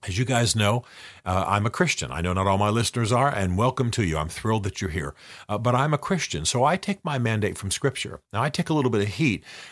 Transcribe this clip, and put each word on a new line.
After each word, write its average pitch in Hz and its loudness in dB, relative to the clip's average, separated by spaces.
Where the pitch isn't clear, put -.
As 92 -4
you 127 0
guys 117 2
know, 107 4
uh, 92 0
I'm 104 2
a 120 0
Christian. 92 -2
I 82 -4
know 90 0
not 95 2
all 98 4
my 104 4
listeners 113 0
are, 127 4
and 95 0
welcome 120 2
to 110 0
you. 80 0
I'm 78 -2
thrilled 110 -2
that - -6
you're 95 -2
here. 76 -6
Uh, 104 -2
but 120 2
I'm 147 2
a 143 0
Christian, 147 -4
so 123 2
I 165 4
take - -6
my 147 -2
mandate 107 0
from 98 -6
Scripture. - -4
Now, 104 -2
I 143 0
take 165 -4
a 165 2
little 127 2
bit 107 2
of 104 0
heat, 120 0